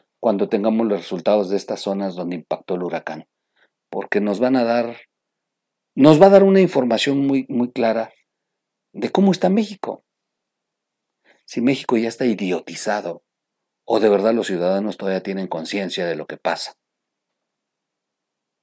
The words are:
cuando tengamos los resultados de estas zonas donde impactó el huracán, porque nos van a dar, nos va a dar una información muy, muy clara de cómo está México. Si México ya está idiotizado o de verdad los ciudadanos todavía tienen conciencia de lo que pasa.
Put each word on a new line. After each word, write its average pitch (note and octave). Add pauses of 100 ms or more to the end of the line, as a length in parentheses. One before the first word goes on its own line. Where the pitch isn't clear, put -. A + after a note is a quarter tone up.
(200)
cuando G#2
tengamos A2
los G2+
resultados G2
de G2+
estas G2
zonas G2
donde F2
impactó -
el F2+
huracán, D#2+ (640)
porque G2+
nos G2+
van B2+
a B2
dar, A#2 (1000)
nos D3+
va G3
a G3
dar G3
una F#3+
información C#3
muy, C3+
muy B2
clara A2+ (800)
de -
cómo G3
está F#3
México. G#3 (1400)
Si -
México C3
ya A2+
está B2
idiotizado F#2+ (600)
o A2+
de G#2+
verdad G2+
los A#2
ciudadanos G2
todavía F#2+
tienen F#2+
conciencia F2+
de E2
lo D2+
que D2+
pasa. - (1900)